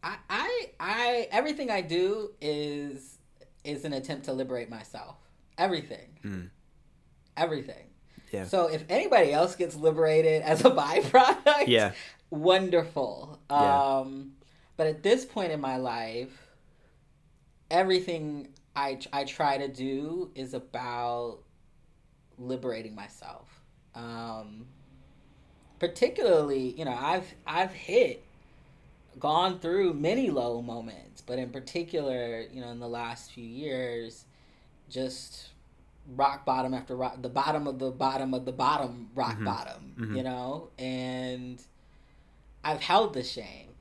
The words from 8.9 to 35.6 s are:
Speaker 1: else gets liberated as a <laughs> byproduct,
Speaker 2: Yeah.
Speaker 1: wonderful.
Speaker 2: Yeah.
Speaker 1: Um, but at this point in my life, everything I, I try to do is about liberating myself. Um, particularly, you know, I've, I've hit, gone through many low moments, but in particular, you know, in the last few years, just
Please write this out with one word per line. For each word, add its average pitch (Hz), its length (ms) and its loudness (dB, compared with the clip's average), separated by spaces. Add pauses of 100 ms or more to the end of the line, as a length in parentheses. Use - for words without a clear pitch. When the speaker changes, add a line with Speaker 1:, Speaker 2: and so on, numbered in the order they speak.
Speaker 1:
else 170 220 4
gets 165 220 -4
liberated 156 680 4
as 156 220 2
a - 60 12
<laughs> - 20 0
byproduct, 254 960 6
Speaker 2:
Yeah. 107 240 6 (380)
Speaker 1:
wonderful. 165 1080 2 (120)
Speaker 2:
Yeah. 139 480 6
Speaker 1:
Um, 135 340 -8 (440)
but 156 120 2
at 156 140 -4
this 254 220 4
point 180 280 -4
in 147 80 -4
my 131 160 -2
life, 117 600 -4 (1300)
everything 170 800 0 (260)
I, 139 240 -4 (140)
I 139 120 -2
try 139 340 0
to 139 100 -4
do 135 680 -4
is 135 200 -10
about 120 840 -6 (1000)
liberating 117 580 -6
myself. - 640 -18 (340)
Um, 113 720 -12 (1120)
particularly, 156 960 2
you 156 80 -6
know, 127 140 -2
I've, 170 340 -2 (140)
I've 180 260 0
hit, 190 520 2 (960)
gone 175 400 2
through 180 340 2
many 185 380 2
low 120 320 0
moments, 113 580 -12
but 123 180 -6
in 127 120 -6
particular, 127 1000 -4
you 127 120 -14
know, 120 80 -12
in 120 100 -12
the 120 80 -8
last 117 420 -8
few 120 140 -16
years, 120 800 -6 (640)
just - 600 -8 (680)